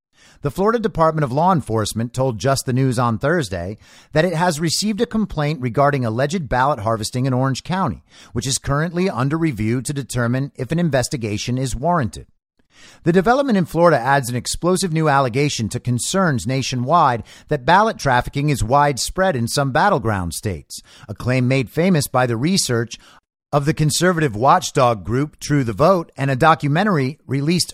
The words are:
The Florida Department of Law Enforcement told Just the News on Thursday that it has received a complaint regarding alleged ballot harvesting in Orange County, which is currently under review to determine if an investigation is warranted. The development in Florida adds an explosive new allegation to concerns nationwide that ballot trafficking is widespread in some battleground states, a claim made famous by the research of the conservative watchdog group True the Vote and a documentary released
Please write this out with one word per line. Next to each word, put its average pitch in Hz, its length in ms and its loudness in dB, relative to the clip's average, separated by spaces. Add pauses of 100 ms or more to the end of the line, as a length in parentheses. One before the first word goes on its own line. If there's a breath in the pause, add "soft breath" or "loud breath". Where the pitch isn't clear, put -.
(400 soft breath)
The 143 120 -4
Florida 220 260 0
Department 160 460 0
of 117 80 -4
Law 165 200 2
Enforcement 113 640 -2
told 131 240 -2
Just 135 260 0
the 131 80 -2
News 131 240 2
on 117 220 0
Thursday 107 580 -2 (360 loud breath)
that 156 120 2
it 180 100 -2
has 156 260 0
received 190 400 -2
a 233 60 2
complaint 151 540 -4
regarding 135 440 0
alleged 135 440 -2
ballot 127 300 0
harvesting 113 480 -2
in 131 60 0
Orange 127 320 -2
County, 165 400 -4 (300 loud breath)
which 123 120 -6
is 135 100 -2
currently 170 540 -2
under 135 260 -2
review 123 460 0
to 151 100 -6
determine 131 640 -2
if 127 160 -8
an 165 80 0
investigation 123 800 -2
is 131 160 -4
warranted. 120 540 -2 (720 loud breath)
The 165 100 2
development 226 460 4
in 180 60 2
Florida 160 340 4
adds 131 320 0
an 123 60 -4
explosive 180 560 -2
new 156 160 2
allegation 135 640 0
to - 100 -6
concerns 123 640 -2
nationwide 131 800 0 (240 loud breath)
that 139 160 -2
ballot 190 340 4
trafficking 139 520 0
is 135 120 0
widespread 143 720 0
in 117 140 -2
some 139 240 -2
battleground 110 640 0
states, - 460 -8 (280 loud breath)
a 101 60 -10
claim 123 340 0
made 131 200 2
famous 165 380 2
by 127 200 0
the 117 100 -2
research 123 600 -2 (540 loud breath)
of 143 140 0
the 156 100 0
conservative 156 640 0
watchdog 127 680 2
group 131 360 -4
True 147 240 0
the 113 80 -2
Vote 165 440 2
and 139 140 -2
a 135 60 0
documentary 156 920 2
released 143 480 0